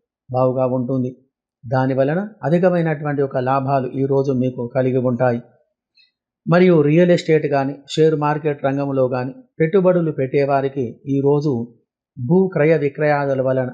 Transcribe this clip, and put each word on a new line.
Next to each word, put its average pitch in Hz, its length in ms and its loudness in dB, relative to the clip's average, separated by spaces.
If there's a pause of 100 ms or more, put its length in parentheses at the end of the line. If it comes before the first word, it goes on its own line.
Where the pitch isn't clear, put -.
(320)
బావుగా 127 340 0
ఉంటుంది. 127 500 -4 (560)
దాని 131 220 0
వలన 151 340 0 (140)
అధికమైనటువంటి 160 800 0
యొక్క 135 180 -2
లాభాలు 131 480 0
ఈరోజు 135 460 -2
మీకు 123 420 -4
కలిగి 131 240 0
ఉంటాయి. 123 420 0 (1080)
మరియు 175 340 6
రియల్ 165 280 4
ఎస్టేట్ 160 360 2
గాని, 139 280 -2 (160)
షేర్ 156 260 2
మార్కెట్ 147 480 -2
రంగంలో 139 440 0
గాని 127 240 -4 (280)
పెట్టుబడులు 175 520 2
పెట్టేవారికి 135 960 -2
ఈరోజు 139 460 0 (760)
భూ 180 220 2
క్రయ 160 280 2
విక్రయాదుల 143 640 0
వలన, 131 320 -2